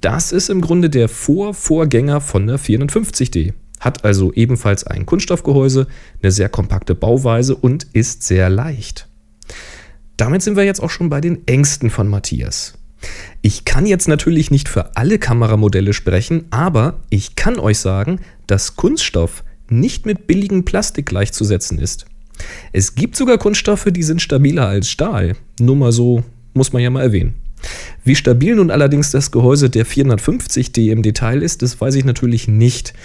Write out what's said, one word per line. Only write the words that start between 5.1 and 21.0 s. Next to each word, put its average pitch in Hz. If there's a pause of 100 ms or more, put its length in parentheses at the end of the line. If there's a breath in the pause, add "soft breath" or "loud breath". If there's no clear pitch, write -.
eine 95
sehr 98
kompakte -
Bauweise 123
und 131
ist -
sehr 92
leicht. 120 (1120 loud breath)
Damit 139
sind 208
wir 202
jetzt 196
auch 165
schon 170
bei 143
den 170
Ängsten 131
von -
Matthias. - (720 loud breath)
Ich -
kann 143
jetzt 190
natürlich 156
nicht 143
für -
alle 123
Kameramodelle 104
sprechen, 117
aber 139 (100)
ich 101
kann 240
euch 104
sagen, 101 (280 loud breath)
dass -
Kunststoff - (260 soft breath)
nicht -
mit 208
billigem 190
Plastik 190